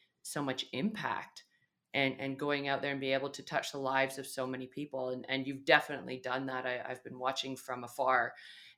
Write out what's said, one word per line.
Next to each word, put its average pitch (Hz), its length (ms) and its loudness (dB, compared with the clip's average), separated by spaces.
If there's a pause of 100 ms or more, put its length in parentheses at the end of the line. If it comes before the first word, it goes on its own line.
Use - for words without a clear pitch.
(220)
so - 200 -4
much 131 300 -2
impact 156 720 -2 (500)
and, 135 240 2
and 135 200 -4
going 143 300 0
out 139 140 2
there 143 80 0
and 139 100 -2
be 135 120 2
able 135 180 2
to - 120 -10
touch - 300 -2
the 143 60 -4
lives 135 400 2
of 131 80 -6
so 131 200 -4
many 131 200 -4
people. 131 440 -4
And, 127 180 -4
and 135 180 0
you've 135 180 -6
definitely 147 580 6
done 127 240 -2
that. 131 200 -2
I, 123 200 -2
I've 127 180 -6
been 127 140 -10
watching 135 380 0
from 123 280 -6
afar, 123 500 4 (440)